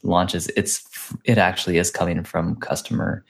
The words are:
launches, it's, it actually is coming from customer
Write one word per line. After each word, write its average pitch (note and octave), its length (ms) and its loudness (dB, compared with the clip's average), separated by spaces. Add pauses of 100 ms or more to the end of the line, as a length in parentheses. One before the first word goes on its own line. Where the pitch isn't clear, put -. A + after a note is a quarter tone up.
launches, F2+ 540 0
it's, - 280 -2 (400)
it A#2 140 4
actually F2+ 400 2
is F2+ 140 2
coming E2+ 320 -2
from E2+ 320 -2
customer - 720 -4